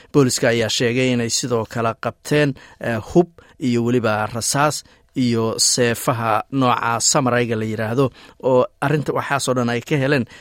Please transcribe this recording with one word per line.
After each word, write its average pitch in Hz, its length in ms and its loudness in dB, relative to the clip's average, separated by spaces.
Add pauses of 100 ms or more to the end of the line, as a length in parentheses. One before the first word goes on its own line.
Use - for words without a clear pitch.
(140)
Booliska 131 360 2
ayaa 113 200 2
sheegay 127 440 0
inay 117 160 -2
sidoo 117 360 -2
kale 117 360 -4
qabteen, 147 520 -2 (280)
eh, 117 160 -4 (160)
hub 175 160 4 (300)
iyo 120 260 0
weliba 110 400 0
rasaas 135 580 -2 (320)
iyo 117 420 0
seefaha 117 960 0
nooca 117 480 0
samarayga 120 560 0
la 110 100 -2
yiraahdo 113 460 -2 (320)
oo 127 220 4 (160)
arrinta 143 320 0
waxaas 131 340 -2
oo 127 60 0
dhan 123 160 0
ay 120 120 -2
ka 156 140 -4
heleen 135 300 0 (160)